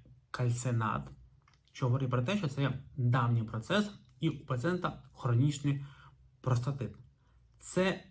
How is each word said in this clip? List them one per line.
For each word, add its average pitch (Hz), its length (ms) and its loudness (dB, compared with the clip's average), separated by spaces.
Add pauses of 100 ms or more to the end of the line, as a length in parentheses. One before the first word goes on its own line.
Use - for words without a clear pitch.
(320)
кальцинат, 120 800 -2 (640)
що - 120 -2
говорить 127 240 2
про 123 120 2
те, 190 160 0
що 175 100 0
це - 320 -2 (180)
давній 120 460 4
процес, 190 480 0 (280)
і 160 100 2
у - 160 -6
пацієнта 160 580 -2 (100)
хронічний 139 720 2 (560)
простатит. 120 500 -2 (680)
Це 185 520 0